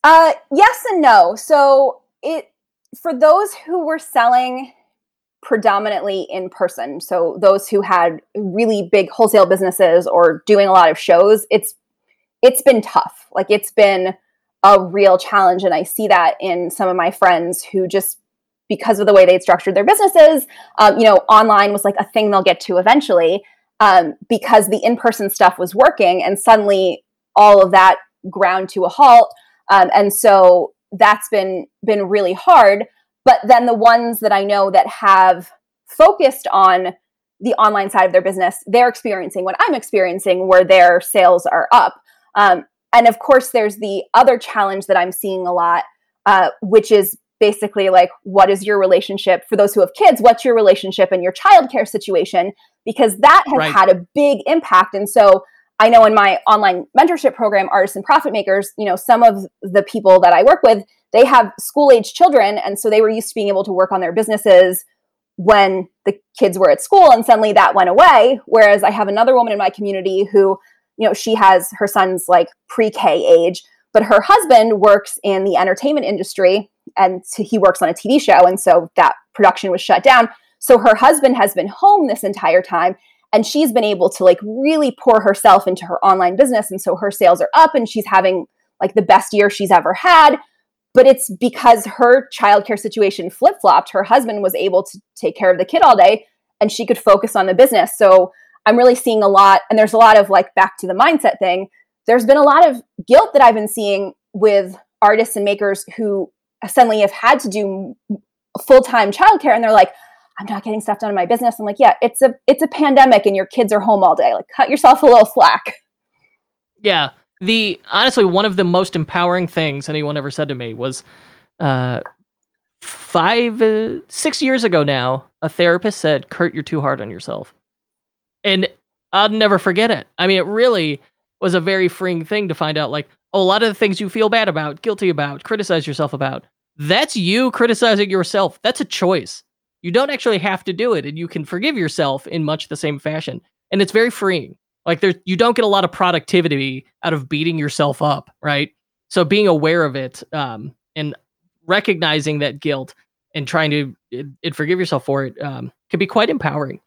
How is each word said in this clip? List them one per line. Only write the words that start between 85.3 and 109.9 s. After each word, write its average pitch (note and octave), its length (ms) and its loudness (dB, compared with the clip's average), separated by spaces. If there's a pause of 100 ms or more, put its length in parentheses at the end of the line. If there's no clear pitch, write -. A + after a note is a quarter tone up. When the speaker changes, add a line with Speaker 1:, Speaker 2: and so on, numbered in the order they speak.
Speaker 1:
into F#3 180 -8
her F3+ 180 -8
online F#3 320 0
business. A#3+ 360 0
And F#3 100 -12
so F3+ 140 -4
her G3+ 160 -6
sales F3+ 300 2
are - 120 -4
up, D4 220 4
and A#3+ 120 -2
she's G#3+ 200 -8
having, F#3+ 380 0 (360)
like, F#3 140 -6
the G#3+ 60 2
best F#3+ 320 0
year G3+ 160 2
she's G3 220 -6
ever F3 220 2
had. D#4+ 440 4 (560)
But B3+ 120 6
it's C4+ 240 2
because A#3 560 0
her B3 440 0
childcare G#3 500 0
situation G3+ 500 -4
flip-flopped. G#3+ 600 0
Her G3 120 -4
husband A3 380 -2
was F#3 140 -4
able F#3 280 -2
to G3 160 -20 (160)
take - 200 -8
care F#3 160 0
of E3+ 80 0
the F#3 60 -2
kid E4 180 0
all C4+ 120 6
day, G3+ 300 2 (340)
and G#3 120 -2
she A3+ 140 -8
could A3+ 120 -2
focus G3+ 380 0
on G3 100 0
the F#3 80 -2
business. A#3 440 2
So F#3 340 4 (340)
I'm A3 120 2
really B3 180 4
seeing A3+ 260 -2
a G3+ 60 0
lot, G3 420 4
and G#3+ 80 0
there's G#3+ 160 2
a A3+ 40 0
lot A3 200 8
of, G3 120 2
like, F#3+ 260 0
back F#3+ 240 0
to F#3+ 80 -10
the F#3 60 -6
mindset B3+ 440 0
thing. F#3 300 -4 (400)
There's A#3 180 2
been C4+ 120 0
a D4 60 2
lot D4 240 4
of B3+ 140 -4 (240)
guilt E4+ 280 2
that C#4 100 4
I've A#3 100 6
been G#3+ 140 -6
seeing G3+ 460 -6 (200)
with G3 420 0 (260)
artists A3 340 0
and G#3 80 -6
makers G3+ 400 -4 (140)
who G3+ 340 -6 (360)
suddenly A3 340 2
have G3+ 100 0
had C4 300 0
to A3+ 80 -10
do G3 460 -8 (720)
full-time B3+ 460 2
childcare, E4+ 420 2
and A3+ 100 0
they're A3 80 0
like, G#3 200 4 (480)